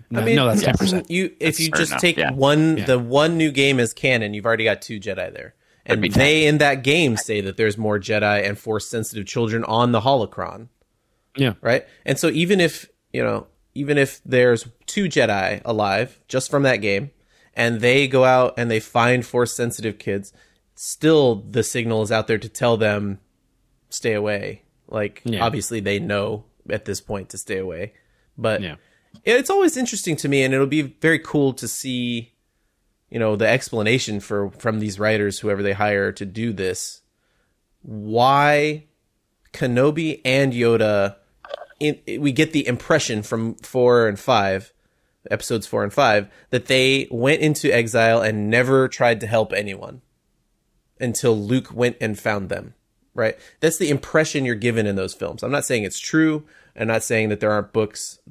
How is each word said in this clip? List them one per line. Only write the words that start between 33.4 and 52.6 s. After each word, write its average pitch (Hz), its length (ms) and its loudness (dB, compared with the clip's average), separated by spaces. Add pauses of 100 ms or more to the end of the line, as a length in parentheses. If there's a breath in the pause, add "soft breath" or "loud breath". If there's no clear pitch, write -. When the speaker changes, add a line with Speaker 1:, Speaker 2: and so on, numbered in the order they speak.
Speaker 2:
explanation 113 720 0
for, 101 320 -4
from 110 280 -4
these 104 200 -6
writers, 104 400 0
whoever 101 240 -2
they 101 80 0
hire 101 400 0
to 98 140 -12
do 110 260 -6
this, 92 520 -6 (800)
why 143 1000 2 (720)
Kenobi 147 720 0
and 135 260 2
Yoda, 110 640 2 (640)
in, 151 200 -2 (200)
we 143 140 0
get 156 180 2
the 143 160 0
impression 123 560 0
from 113 320 -4
four 123 540 4
and 101 100 -4
five, 101 540 0 (580)
episodes 107 340 -4
four 110 180 -2
and 101 100 -4
five, 107 340 2 (220 soft breath)
that 123 160 -2
they 131 440 2
went 127 320 0
into 151 320 2
exile 113 480 2
and 107 280 -2
never 127 380 4
tried 117 340 0
to 113 60 -8
help 107 260 0
anyone 98 480 -8 (1000)
until 120 380 0
Luke 117 360 -2
went 120 260 -2
and 107 180 -4
found 101 320 -4
them, 95 240 -8 (400)